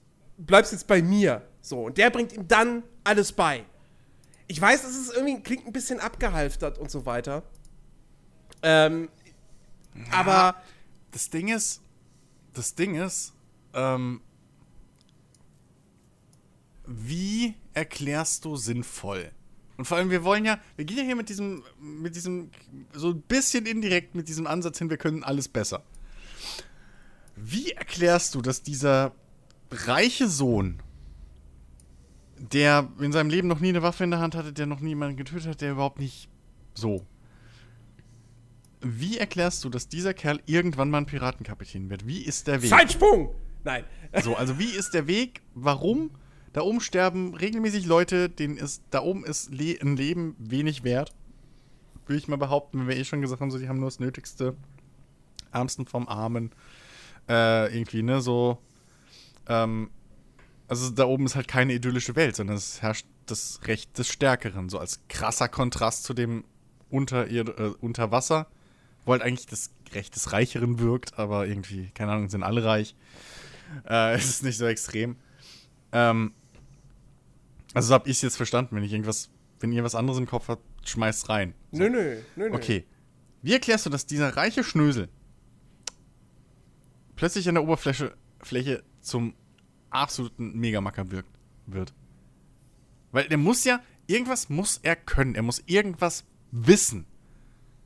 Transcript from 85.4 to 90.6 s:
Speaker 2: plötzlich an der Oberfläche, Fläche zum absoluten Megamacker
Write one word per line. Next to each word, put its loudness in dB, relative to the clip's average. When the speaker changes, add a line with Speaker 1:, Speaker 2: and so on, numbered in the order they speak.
Speaker 2:
plötzlich 0
an 2
der 4
Oberfläche, 0
Fläche -4
zum -4
absoluten -4
Megamacker -2